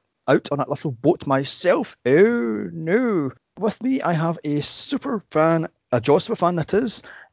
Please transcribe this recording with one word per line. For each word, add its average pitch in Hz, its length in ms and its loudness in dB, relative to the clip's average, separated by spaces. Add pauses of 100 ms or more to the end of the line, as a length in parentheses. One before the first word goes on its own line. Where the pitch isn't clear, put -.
(280)
out 151 240 2
on 139 80 -2
that 135 100 -4
little 143 220 -6
boat 139 340 0
myself. 139 800 0
Oh 208 680 4
no! 170 600 -2 (260)
With 196 240 -4
me, 262 220 -2
I 175 100 0
have 165 300 -2
a 147 180 -2
super - 580 -4 (120)
fan, 160 360 2 (240)
a 123 80 2
Jaws 143 260 2
super 226 100 -4
fan 175 220 0
that - 180 -4
is, - 260 -2 (320)